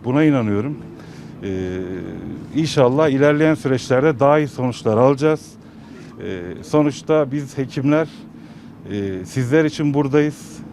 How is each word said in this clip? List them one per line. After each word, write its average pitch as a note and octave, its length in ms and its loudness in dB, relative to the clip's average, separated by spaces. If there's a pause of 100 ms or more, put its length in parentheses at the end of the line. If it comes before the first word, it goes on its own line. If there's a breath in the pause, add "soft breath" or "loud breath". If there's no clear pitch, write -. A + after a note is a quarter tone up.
Buna C3+ 200 2
inanıyorum. C3 540 2 (640 loud breath)
E, F#2 340 -4 (760)
inşallah D3 540 4
ilerleyen D3 460 4
süreçlerde C3 640 0
daha C#3+ 200 6
iyi D3 80 0
sonuçlar A#2 500 -2
alacağız. C#3+ 540 2 (720 loud breath)
E, F#2 180 -6 (220)
sonuçta D3+ 680 2
biz C#3+ 260 -6
hekimler, D3 500 0 (840 loud breath)
e, G2 340 -4
sizler C3 400 2
için D3+ 280 -2
buradayız. D3 640 0 (160)